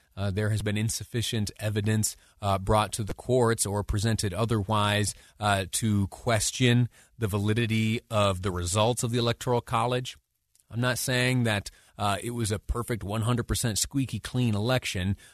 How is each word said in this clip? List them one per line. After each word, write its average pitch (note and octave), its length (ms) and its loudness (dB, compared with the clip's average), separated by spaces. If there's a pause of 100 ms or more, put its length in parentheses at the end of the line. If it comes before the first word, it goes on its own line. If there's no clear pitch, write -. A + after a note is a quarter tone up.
(160)
uh, G2+ 140 -2
there G#2 200 0
has G#2+ 100 0
been G#2 160 -2
insufficient A2 840 -2
evidence, G#2+ 580 0 (260)
uh, G2 160 2
brought G#2+ 340 2
to - 100 -4
the G2+ 120 -6
courts A#2+ 500 2
or G2+ 180 -2
presented G#2 520 0
otherwise, G#2 800 0 (240)
uh, G2+ 340 2
to G2+ 360 2
question A#2+ 840 2 (280)
the A2+ 100 -2
validity A2 720 0 (100)
of G2+ 320 2
the G2+ 80 -2
results F#2+ 520 0
of A#2+ 80 -2
the A#2+ 80 -2
Electoral A#2 440 0
College. B2 560 -2 (520)
I'm A#2 100 -4
not B2 180 0
saying B2+ 460 2
that, G#2 260 0 (280)
uh, G#2 240 0
it A#2 80 -6
was A#2 200 -2
a G#2 80 -2
perfect A#2 460 -4
one G#2 180 -2
hundred A#2 220 0
percent A2 320 -2
squeaky A#2+ 440 -2
clean B2 340 0
election, G2+ 640 0 (180)